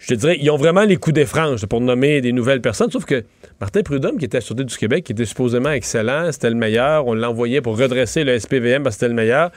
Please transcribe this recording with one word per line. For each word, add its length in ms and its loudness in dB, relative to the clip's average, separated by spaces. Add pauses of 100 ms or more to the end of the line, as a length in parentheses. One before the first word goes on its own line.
Je 60 -14
te 60 -2
dirais, 260 2
ils 100 2
ont 60 4
vraiment 300 4
les 100 4
coups 180 0
des 120 4
franges 400 -2
pour 160 -2
nommer 400 2
des 100 0
nouvelles 300 0
personnes, 280 0
sauf 140 -4
que 220 -2 (340)
Martin 220 -2
Prudhomme, 360 -2
qui 60 -6
était 140 -4
à 20 -2
la 60 -6
Sûreté 180 -6
du 140 -10
Québec, 260 -2
qui 80 -8
était 140 -4
supposément 460 -2
excellent, 600 -2
c'était 180 -2
le 60 0
meilleur, 500 2
on 80 0
l'envoyait 460 0
pour 180 -2
redresser 460 0
le 80 2
S 160 0
P 140 0
V 80 2
M 140 2
parce 120 -2
que 60 -14
c'était 80 2
le 60 -2
meilleur, 420 2